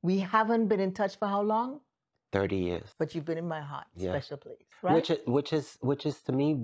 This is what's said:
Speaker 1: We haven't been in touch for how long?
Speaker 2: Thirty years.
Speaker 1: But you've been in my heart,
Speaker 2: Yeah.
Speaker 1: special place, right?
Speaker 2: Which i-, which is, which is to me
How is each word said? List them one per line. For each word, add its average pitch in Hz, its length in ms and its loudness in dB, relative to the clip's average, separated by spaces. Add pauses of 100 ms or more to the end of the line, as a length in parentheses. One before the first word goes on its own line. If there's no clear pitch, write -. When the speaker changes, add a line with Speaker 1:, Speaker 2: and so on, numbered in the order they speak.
Speaker 1:
We 185 180 2
haven't 220 480 4
been 196 120 2
in 190 140 0
touch 196 240 -2
for 208 100 -2
how 202 140 0
long? 233 380 0 (520)
Speaker 2:
Thirty 98 240 0
years. 87 320 -2 (100)
Speaker 1:
But 156 160 -4
you've 156 100 -6
been 165 140 -4
in 170 100 -6
my 160 120 -6
heart, 143 260 -12 (100)
Speaker 2:
Yeah. 90 160 -4
Speaker 1:
special 143 240 -6
place, - 320 -16 (140)
right? 170 120 4
Speaker 2:
Which 165 160 4
i-, 156 160 0
which 139 260 2
is, 147 280 -4
which 139 260 0
is - 160 -6
to 131 100 -4
me 139 160 2 (160)